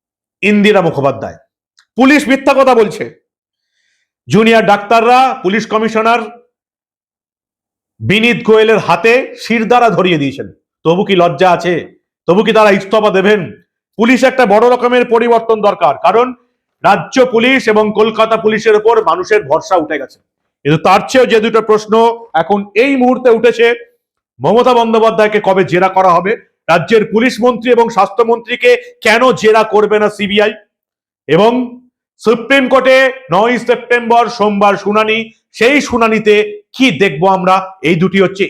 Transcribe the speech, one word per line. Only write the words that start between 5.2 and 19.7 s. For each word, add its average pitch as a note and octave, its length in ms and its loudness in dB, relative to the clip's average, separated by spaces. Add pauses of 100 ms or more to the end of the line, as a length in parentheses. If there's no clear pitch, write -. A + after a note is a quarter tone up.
পুলিশ G3+ 240 -2
কমিশনার A3 540 -2 (1800)
বিনীত G#3+ 440 0
গোয়েলের A3 440 2
হাতে F3 260 0 (280)
শিরদাঁড়া A#3 480 0
ধরিয়ে F3 320 0
দিয়েছেন। A#2 260 -8 (380)
তবু F3 200 0
কি G3 100 -2
লজ্জা F3 360 2
আছে? E3+ 220 -2 (540)
তবু F#3 160 2
কি A3+ 100 -2
তারা G#3+ 180 4
ইস্তফা G#3 400 0
দেবেন? F#3+ 300 0 (580)
পুলিশ A#3 240 2
একটা B3+ 220 2
বড় G#3+ 240 2
রকমের B3 340 0 (100)
পরিবর্তন A3+ 480 0
দরকার, F3+ 320 0 (120)
কারণ A3 220 0 (560)
রাজ্য F3 340 0 (140)
পুলিশ A#3+ 360 0
এবং G#3+ 180 2 (100)
কলকাতা A3+ 420 0
পুলিশের G#3+ 380 0
উপর A3 200 2 (100)
মানুষের F3+ 440 -2
ভরসা D#3+ 280 -2